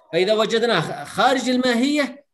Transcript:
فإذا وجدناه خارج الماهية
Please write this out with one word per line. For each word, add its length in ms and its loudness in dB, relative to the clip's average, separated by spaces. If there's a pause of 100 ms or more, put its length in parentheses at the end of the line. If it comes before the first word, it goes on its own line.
(120)
فإذا 220 2
وجدناه 720 0
خارج 440 0
الماهية 840 0